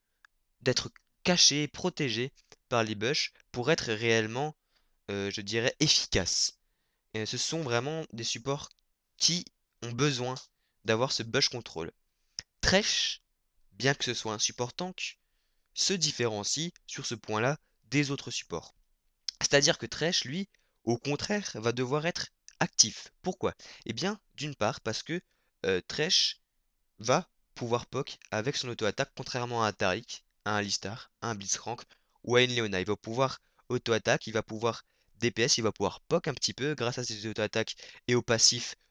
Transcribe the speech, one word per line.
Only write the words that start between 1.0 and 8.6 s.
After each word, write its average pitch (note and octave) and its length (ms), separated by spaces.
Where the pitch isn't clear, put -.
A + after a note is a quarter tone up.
cachés D3+ 400
et C#3+ 60
protégés C3 640
par A#2 160
les G#2+ 120
Bush A#2 360
pour B2 180
être B2 220
réellement, A2+ 640
euh, G2+ 220
je - 80
dirais, A2+ 400
efficaces, - 800
euh, A2 100
ce B2 120
sont D#3+ 240
vraiment C#3 520
des A2+ 100
supports C3+ 460